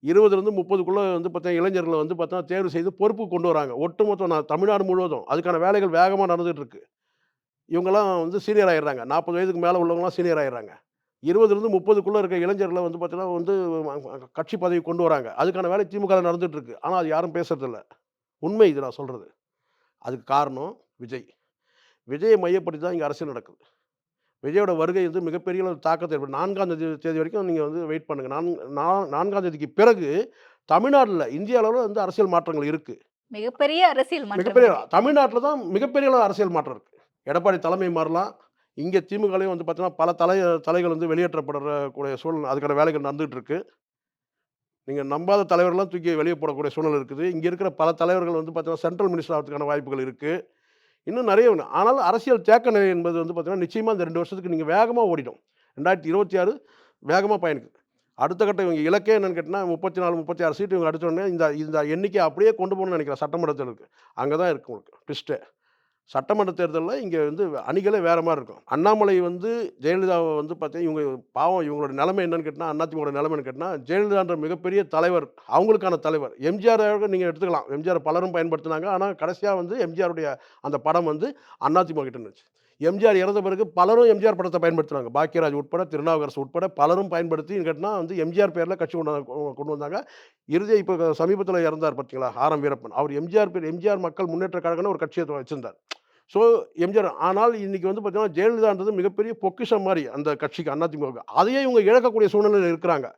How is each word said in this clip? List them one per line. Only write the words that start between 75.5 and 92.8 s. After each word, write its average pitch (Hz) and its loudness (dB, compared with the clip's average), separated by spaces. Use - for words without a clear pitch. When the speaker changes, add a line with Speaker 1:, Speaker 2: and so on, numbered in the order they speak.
Speaker 1:
அவங்களுக்கான 185 4
தலைவர். 151 -2
எம் 160 -2
ஜி 202 4
ஆர் 214 4
நீங்க 185 0
எடுத்துக்கலாம். 165 -2
எம் 143 -6
ஜி 170 -4
ஆர் 170 2
பலரும் 170 -2
பயன்படுத்தினாங்க. 165 -2
ஆனா 196 -2
கடைசியா 185 -2
வந்து 180 -4
எம் 170 -2
ஜி 170 -4
ஆருடைய 160 -2
அந்த 143 -4
படம் 160 0
வந்து 160 -4
அதிமுக 156 2
கிட்ட 127 -10
இருந்துச்சு. 104 -20
எம் 170 0
ஜி 214 4
ஆர் 208 6
இறந்த 196 2
பிறகு 190 -2
பலரும் 208 6
எம் 214 6
ஜி 208 4
ஆர் 208 4
படத்தை 175 0
பயன்படுத்தினாங்க. 147 -2
பாக்கியராஜ் 156 0
உட்பட, 143 -4
திருநாவுக்கரசு 151 -2
உட்பட 170 -4
பலரும் 180 2
பயன்படுத்தி 165 -4
கேட்டீங்கன்னா 165 -4
வந்து 175 -4
எம் 160 -2
ஜி 185 2
ஆர் 190 4
பேர்ல 170 -2
கட்சி 175 -6
கொண்டு 151 -2
வ-, 139 -8
கொண்டு 147 -6
வந்தாங்க. 156 -8
இறுதியா 202 2
இப்ப 190 2
சமீபத்துல 175 0
இறந்தார் 156 0
பாத்தீங்களா, 127 -6
ஆர் 131 0
எம் 147 -2
வீரப்பன். 127 -4